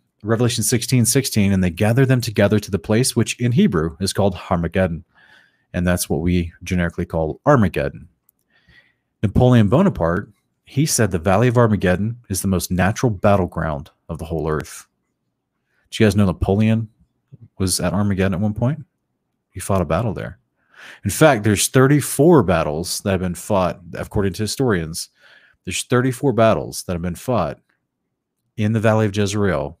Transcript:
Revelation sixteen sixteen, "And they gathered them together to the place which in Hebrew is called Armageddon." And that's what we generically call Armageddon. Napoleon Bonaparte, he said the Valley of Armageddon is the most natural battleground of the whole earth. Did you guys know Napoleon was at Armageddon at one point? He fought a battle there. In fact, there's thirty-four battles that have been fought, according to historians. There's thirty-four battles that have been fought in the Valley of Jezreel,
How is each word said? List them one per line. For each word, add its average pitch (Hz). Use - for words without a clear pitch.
Revelation 113
sixteen 120
sixteen, 104
"And 95
they 90
gathered 113
them 127
together 104
to -
the 98
place 113
which -
in 123
Hebrew 85
is 95
called 98
Armageddon." 85
And 90
that's 90
what 76
we 87
generically 87
call 80
Armageddon. 90
Napoleon 120
Bonaparte, 104
he 147
said 113
the 92
Valley 98
of 120
Armageddon 104
is 95
the 101
most 92
natural 92
battleground 85
of 80
the 82
whole 80
earth. -
Did -
you 113
guys 98
know 104
Napoleon 110
was 92
at 87
Armageddon 95
at 85
one 107
point? 135
He -
fought 95
a 85
battle 80
there. -
In 104
fact, 135
there's 104
thirty-four 139
battles 82
that 101
have 90
been 90
fought, 92
according 92
to 104
historians. 95
There's -
thirty-four 127
battles 92
that 92
have 85
been 87
fought 92
in 107
the 113
Valley 110
of 98
Jezreel, 95